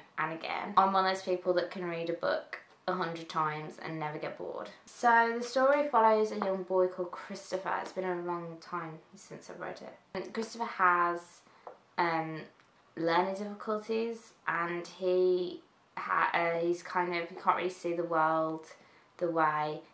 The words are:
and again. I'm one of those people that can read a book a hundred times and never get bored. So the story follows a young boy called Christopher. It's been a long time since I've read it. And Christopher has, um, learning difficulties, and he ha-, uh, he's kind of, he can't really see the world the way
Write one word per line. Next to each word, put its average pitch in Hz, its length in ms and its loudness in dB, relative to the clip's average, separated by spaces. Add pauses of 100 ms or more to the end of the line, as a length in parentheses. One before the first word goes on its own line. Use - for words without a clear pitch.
(180)
and 160 160 -2
again. - 440 -6
I'm 196 160 6
one 190 120 4
of 190 60 4
those 190 120 -4
people 180 300 0
that 175 180 0
can 185 140 -6
read 170 240 -4
a 170 40 0
book - 460 -2 (280)
a 180 60 0
hundred 165 340 -4
times 156 560 -2
and 160 160 -6
never 151 200 -4
get - 180 -8
bored. - 320 -8 (160)
So 233 540 4
the 240 40 -4
story 277 440 4
follows 220 440 6
a 208 60 -6
young 190 260 0
boy 185 240 4
called 180 240 -4
Christopher. 190 720 -6
It's - 100 -10
been 185 140 -4
a 180 160 -2
long 170 400 -6
time 160 380 -8 (160)
since - 340 -16
I've 170 100 -14
read 156 220 -10
it. - 160 -16 (160)
And - 180 -6
Christopher 226 340 -4
has, 175 560 4 (760)
um, 160 440 0 (540)
learning 175 400 2
difficulties, 214 1000 -4 (140)
and 170 400 -2
he 180 760 2 (360)
ha-, - 360 0
uh, 170 260 2
he's 175 240 0
kind 180 320 0
of, 170 140 -2
he 190 60 -12
can't 185 220 2
really 175 120 -2
see 175 240 -4
the 170 100 0
world 160 640 2 (500)
the 175 140 0
way 151 500 2 (120)